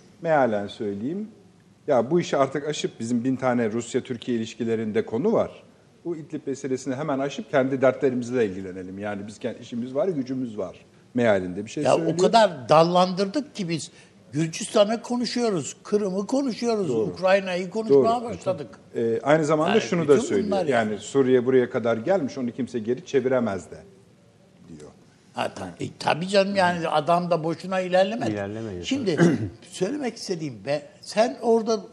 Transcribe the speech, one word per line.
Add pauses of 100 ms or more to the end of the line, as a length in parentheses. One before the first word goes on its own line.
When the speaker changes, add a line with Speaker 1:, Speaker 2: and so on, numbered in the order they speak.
(220)
Speaker 1:
mealen
söyleyeyim, (600)
ya
bu
işi
artık
aşıp
bizim
bin
tane
Rusya-Türkiye
ilişkilerinde
konu
var. (420)
Bu
İdlib
meselesini
hemen
aşıp
kendi
dertlerimizle
ilgilenelim.
Yani
biz
kendi
işimiz
var,
gücümüz
var (280)
mealinde
bir
şey
Speaker 2:
Ya
Speaker 1:
söylüyor.
Speaker 2:
o
kadar
dallandırdık
ki
biz (400)
Gürcistan'ı
konuşuyoruz,
Kırım'ı
konuşuyoruz,
Speaker 1:
Doğru.
Speaker 2:
Ukrayna'yı
konuşmaya
Speaker 1:
Doğru.
Speaker 2:
başladık. (160)
Speaker 1:
Ee,
aynı
zamanda
Speaker 2:
Yani
Speaker 1:
şunu
da
Speaker 2:
bütün
Speaker 1:
söylüyor.
Speaker 2:
bunlar
Speaker 1:
Yani
Speaker 2:
yani.
Speaker 1:
Suriye
buraya
kadar
gelmiş,
onu
kimse
geri
çeviremez
de (840)
diyor. (440)
Speaker 2:
Ha,
ta-,
e, (140)
tabii
canım
yani
adam
da
boşuna
ilerlemedi.
Speaker 3:
İlerlemedi.
Speaker 2:
Şimdi (280)
<clears throat>
söylemek
istediğim
ve (200)
sen
orada (120)